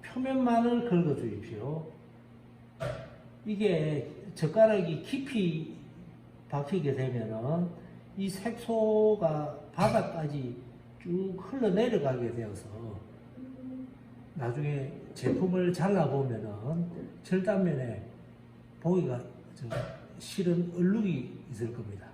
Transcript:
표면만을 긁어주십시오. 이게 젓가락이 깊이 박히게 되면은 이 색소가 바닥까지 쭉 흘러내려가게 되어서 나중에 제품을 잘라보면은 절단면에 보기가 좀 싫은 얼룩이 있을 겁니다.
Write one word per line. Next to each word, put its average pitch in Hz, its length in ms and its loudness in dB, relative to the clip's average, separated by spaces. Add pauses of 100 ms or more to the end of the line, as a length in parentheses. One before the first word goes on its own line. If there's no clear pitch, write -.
표면만을 240 840 2
긁어주십시오. 123 1000 0 (1600)
이게 175 680 2 (240)
젓가락이 190 680 6
깊이 175 760 -2 (720)
박히게 143 440 0
되면은 120 760 0 (480)
이 196 120 -2
색소가 214 1300 2 (160)
바닥까지 156 880 0 (400)
쭉 180 380 -2
흘러내려가게 185 920 2
되어서 107 340 -8 (1700)
나중에 143 580 -4 (220)
제품을 180 580 2
잘라보면은 135 1160 0 (340)
절단면에 175 840 2 (760)
보기가 151 400 2 (340)
좀 120 140 -10 (500)
싫은 175 560 0
얼룩이 180 760 2
있을 113 220 -4
겁니다. 98 400 -10